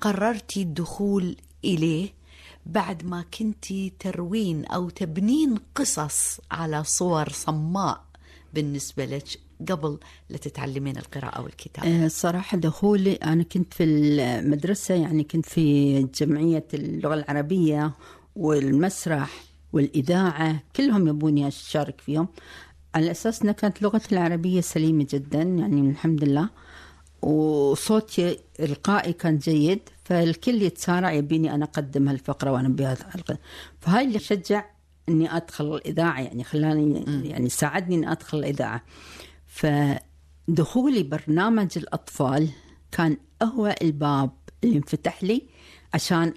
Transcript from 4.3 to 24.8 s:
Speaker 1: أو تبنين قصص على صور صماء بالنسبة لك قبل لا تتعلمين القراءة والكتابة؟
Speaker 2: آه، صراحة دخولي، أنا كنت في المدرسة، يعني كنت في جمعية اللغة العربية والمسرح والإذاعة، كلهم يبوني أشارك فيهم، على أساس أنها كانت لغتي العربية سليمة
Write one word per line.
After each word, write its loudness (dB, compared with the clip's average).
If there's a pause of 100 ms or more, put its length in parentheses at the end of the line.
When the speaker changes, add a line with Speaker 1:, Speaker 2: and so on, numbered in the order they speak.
Speaker 1:
أو -4
تبنين 0 (200)
قصص -2 (100)
على -4
صور 0
صماء -2 (500)
بالنسبة -4
لك -8 (300)
قبل -2 (320)
لا -10
تتعلمين -6
القراءة -10
والكتابة؟ -2
Speaker 2:
آه، 2
صراحة -2
دخولي، 2
أنا 2
كنت -2
في 0
المدرسة، 2
يعني 2
كنت -2
في 4
جمعية 0
اللغة -4
العربية 0 (440)
والمسرح 0 (420)
والإذاعة، 2 (140)
كلهم 4
يبوني 2
أشارك -6
فيهم، -2 (640)
على 2
أساس -2
أنها 2
كانت -2
لغتي 0
العربية 2
سليمة 2